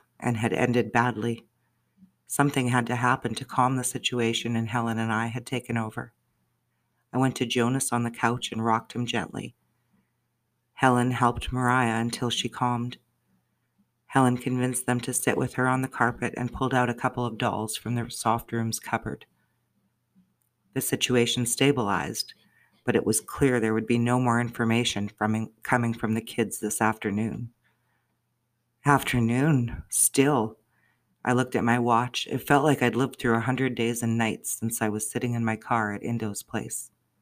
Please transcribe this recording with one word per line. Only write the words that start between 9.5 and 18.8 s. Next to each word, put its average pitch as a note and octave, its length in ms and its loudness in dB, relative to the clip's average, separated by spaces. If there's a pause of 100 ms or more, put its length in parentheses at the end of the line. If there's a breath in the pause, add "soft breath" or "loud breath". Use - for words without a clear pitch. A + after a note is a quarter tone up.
Helen B2 380 4
helped B2 400 0
Mariah B2 480 2
until A#2 300 -2
she - 180 -2
calmed. B2 520 -4 (1040)
Helen B2+ 320 4
convinced B2+ 480 -2
them B2 160 0
to B2+ 120 -4
sit - 220 0
with C3 200 -2
her B2+ 120 2
on C3 140 2
the C3 80 -4
carpet A#2 480 0
and B2 160 -4
pulled C3 200 -2
out B2 160 2
a A#2+ 40 -2
couple B2 320 -2
of A2 120 -6
dolls G#2+ 380 -2
from A#2+ 200 -4
the A#2+ 140 -4
soft - 440 -2
room's A2+ 260 -2
cupboard. - 460 -6 (1500)